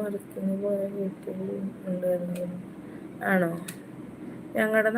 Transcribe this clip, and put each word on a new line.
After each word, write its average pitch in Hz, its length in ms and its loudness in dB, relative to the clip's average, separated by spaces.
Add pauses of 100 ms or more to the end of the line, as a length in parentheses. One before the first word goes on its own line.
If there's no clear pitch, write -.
വർക്കിന് 196 600 -2
പോയ 202 160 2 (160)
വീട്ടിൽ 190 480 -4 (480)
ഉണ്ടായിരുന്നത്? 180 640 0 (800)
ആണോ? 175 180 6 (1040)
ഞങ്ങളുടെ 220 400 6